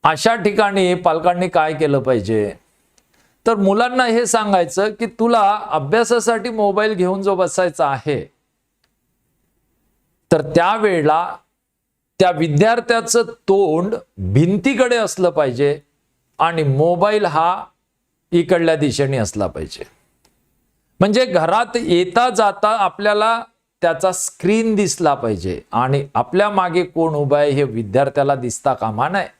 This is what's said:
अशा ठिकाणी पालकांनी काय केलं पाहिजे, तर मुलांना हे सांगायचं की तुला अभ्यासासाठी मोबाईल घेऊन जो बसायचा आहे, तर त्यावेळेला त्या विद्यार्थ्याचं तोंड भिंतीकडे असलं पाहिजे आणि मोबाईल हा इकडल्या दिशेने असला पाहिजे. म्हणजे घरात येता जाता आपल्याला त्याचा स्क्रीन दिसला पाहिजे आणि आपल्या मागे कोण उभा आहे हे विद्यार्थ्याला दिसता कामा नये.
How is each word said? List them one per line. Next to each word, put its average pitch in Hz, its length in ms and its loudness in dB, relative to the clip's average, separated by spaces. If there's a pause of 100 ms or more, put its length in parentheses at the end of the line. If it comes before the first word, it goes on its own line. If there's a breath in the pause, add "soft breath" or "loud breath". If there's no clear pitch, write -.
अशा 160 320 2
ठिकाणी 196 580 0
पालकांनी 175 540 0
काय 156 260 0
केलं 143 260 0
पाहिजे, 110 540 -2 (960)
तर 226 80 2
मुलांना 233 500 0
हे 233 200 0
सांगायचं 202 640 0
की 220 160 -6
तुला 214 640 0
अभ्यासासाठी 226 800 0
मोबाईल 214 440 0
घेऊन 185 280 -2
जो 190 140 0
बसायचा 175 520 0
आहे, 135 440 -6 (2000)
तर 156 100 4
त्यावेळेला 170 920 0 (840)
त्या 180 120 4
विद्यार्थ्याचं 226 920 0
तोंड 196 720 0 (220)
भिंतीकडे 202 800 2
असलं 190 340 0
पाहिजे 143 500 0 (600)
आणि 160 240 0
मोबाईल 170 640 2
हा 170 380 0 (680)
इकडल्या 170 440 2
दिशेने 139 420 -2
असला 101 300 -4
पाहिजे. 78 360 -10 (1160)
म्हणजे 214 260 2
घरात 190 520 0
येता 180 520 2
जाता 208 400 0
आपल्याला 208 760 0 (380)
त्याचा 170 300 0
स्क्रीन 214 640 -2
दिसला 165 380 0
पाहिजे 95 480 -4 (100)
आणि 135 440 0
आपल्या 208 340 0
मागे 180 340 -2
कोण 160 300 -2
उभा 147 260 0
आहे 147 120 2
हे 139 120 0
विद्यार्थ्याला 131 720 -2
दिसता 123 380 -4
कामा 110 360 -4
नये. 185 180 -4 (120)